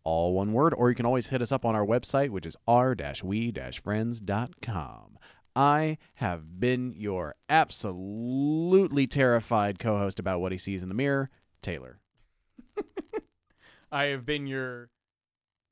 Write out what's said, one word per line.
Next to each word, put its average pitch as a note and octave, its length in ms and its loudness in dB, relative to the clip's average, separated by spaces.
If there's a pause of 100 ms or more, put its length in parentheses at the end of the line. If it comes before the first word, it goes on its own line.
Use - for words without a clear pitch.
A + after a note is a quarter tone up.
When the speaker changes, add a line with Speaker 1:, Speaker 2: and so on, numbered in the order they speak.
Speaker 1:
all E2 320 2
one G2+ 180 0
word, D3 220 2
or B2 160 2
you A#2+ 40 0
can A#2 120 0
always B2 220 0
hit C3 120 -2
us A#2 100 -4
up C3 140 -2
on A#2 80 2
our G#2+ 100 2
website, B2+ 460 2
which F#2 160 -6
is E2 100 -10 (120)
r B2 260 6
dash C#2+ 300 -6
we G#2+ 280 0
dash C2 300 -8
friends A2+ 400 -2
dot G#2 400 -4
com. A1+ 560 -8 (380)
I D3+ 420 4 (180)
have F2 440 -4
been B2 360 0
your F#2 380 -4 (160)
absolutely C#3 1600 2
terrified A2+ 720 2
co-host G2+ 400 0
about F#2 220 -2
what F#2 100 -2
he F#2 80 -4
sees F#2+ 240 -6
in F#2 60 -6
the F#2+ 60 -6
mirror, C#3 360 0 (320)
Taylor. C2 340 -8 (800)
Speaker 2:
<laughs> - 1120 -12
I C#3+ 160 -2
have C3 200 -6
been D3 180 -2
your B2+ 440 -8 (840)